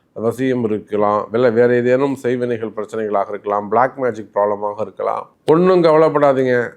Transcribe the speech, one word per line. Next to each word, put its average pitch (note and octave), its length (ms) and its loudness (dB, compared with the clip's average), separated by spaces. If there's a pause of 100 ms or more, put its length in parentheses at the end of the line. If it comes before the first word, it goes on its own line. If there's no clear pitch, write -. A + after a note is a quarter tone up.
(160)
அவசியம் B2 480 -2
இருக்கலாம். G#2 680 -2
இல்ல A#2+ 180 2
வேற A#2+ 260 4
ஏதேனும் B2+ 400 0
செய்வினைகள் A#2+ 540 -4
பிரச்சனைகளாக G#2 600 -4
இருக்கலாம், G#2 400 -4
பிளாக் C3 280 0
மேஜிக் A2+ 360 -6
ப்ராப்ளமாக G#2 480 -2
இருக்கலாம். G#2 480 -6 (160)
ஒண்ணும் F3 380 4
கவலைப்படாதீங்க C#3 920 2